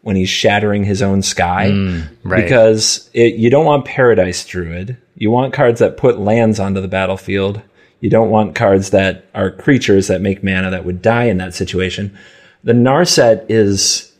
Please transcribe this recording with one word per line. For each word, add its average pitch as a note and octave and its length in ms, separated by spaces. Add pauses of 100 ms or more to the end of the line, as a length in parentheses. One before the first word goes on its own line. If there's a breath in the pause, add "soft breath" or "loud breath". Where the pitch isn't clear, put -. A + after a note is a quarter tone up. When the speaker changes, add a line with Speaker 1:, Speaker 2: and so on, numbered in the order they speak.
Speaker 1:
when G#2 140
he's F#2 140
shattering G#2 540
his G2 180
own G2 200
sky. F#2 480
Speaker 2:
Mm, F#2 380 (160)
right. F#2 200
Speaker 1:
Because A2+ 680
it, A2+ 220
you A2+ 140
don't C#3+ 160
want C#3+ 200
Paradise G2+ 600
Druid. F2+ 520 (180)
You G#2+ 160
want B2+ 220
cards A#2+ 260
that G#2+ 180
put A#2+ 220
lands A2 400
onto F#2+ 220
the F#2+ 60
battlefield. F#2+ 720 (400 soft breath)
You A2 80
don't A2+ 220
want G#2+ 240
cards G2 340
that F#2+ 440
are G2 180
creatures A2+ 560
that F#2 120
make G2 240
mana F#2+ 280
that F2+ 120
would F2+ 180
die A#2+ 240
in G2+ 120
that F#2 160
situation. F#2 640 (460 loud breath)
The A#2 100
Narset C3 760
is G2+ 720